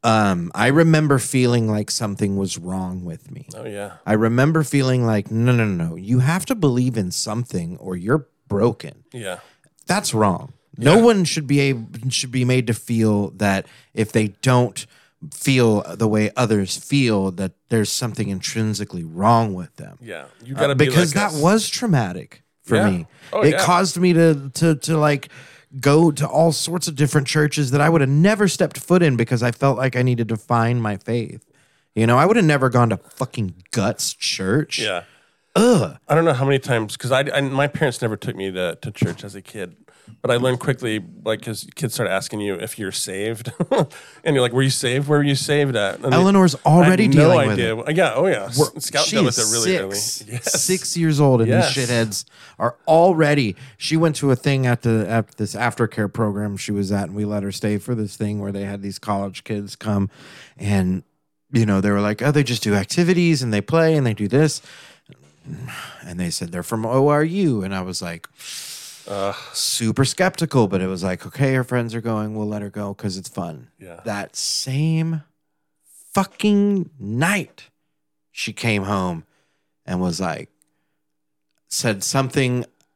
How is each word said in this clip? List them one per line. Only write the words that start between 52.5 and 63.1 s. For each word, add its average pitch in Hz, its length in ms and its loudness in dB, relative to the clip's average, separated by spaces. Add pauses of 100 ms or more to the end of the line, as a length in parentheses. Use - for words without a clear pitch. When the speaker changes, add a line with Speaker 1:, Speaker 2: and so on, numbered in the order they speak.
Speaker 1:
are 117 160 -2 (100)
already. 156 720 4 (220)
She - 180 -2
went 160 200 2
to 139 140 0
a 123 60 4
thing 135 280 0
at 120 180 0
the, 110 260 0
at 113 300 -2
this 104 180 -6
aftercare 113 560 -2
program 104 440 -4
she - 160 -10
was 101 200 -2
at, 101 160 -2
and 95 80 -12
we 104 80 -4
let 104 180 -4
her 101 100 -6
stay 104 260 -4
for 120 180 -6
this 107 200 -6
thing 104 240 -4
where 101 120 -6
they 98 120 -6
had 101 180 -8
these 98 180 -10
college 98 420 -4
kids 101 320 -8
come, 101 340 -2 (480)
and, 95 460 -2 (500)
you 113 140 2
know, 98 140 2
they 104 100 0
were 101 100 2
like, 104 220 -2
"Oh, 143 80 2
they 143 140 2
just 117 180 -4
do 104 120 0
activities 165 680 2